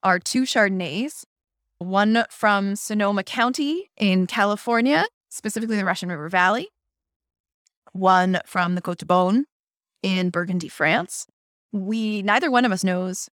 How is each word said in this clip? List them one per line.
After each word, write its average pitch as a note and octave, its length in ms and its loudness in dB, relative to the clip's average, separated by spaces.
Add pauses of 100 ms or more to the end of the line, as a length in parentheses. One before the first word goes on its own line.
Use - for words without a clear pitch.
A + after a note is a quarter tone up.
are F#3 160 4
two B3+ 240 -2
Chardonnays, G3 800 -2 (540)
one G#3 520 2
from G3+ 440 0
Sonoma G3+ 480 -2
County C#4+ 720 -2
in F#3 300 2
California, A#3 800 0 (260)
specifically A3+ 460 -6
the G3+ 80 -2
Russian F#3 240 -4
River D#3 200 -8
Valley, F#3+ 400 2 (1200)
one F#3 540 4
from F3+ 280 0
the F3 80 -4
Côte F3 160 -6
de - 60 -12
Beaune F#3 400 4 (580)
in F#3 280 0
Burgundy, F3 380 -4
France. - 580 -2 (460)
We, G#3+ 500 -4
neither A3+ 280 2
one B3 140 4
of A3+ 80 2
us F#3+ 100 -2
knows F#3 460 -2 (100)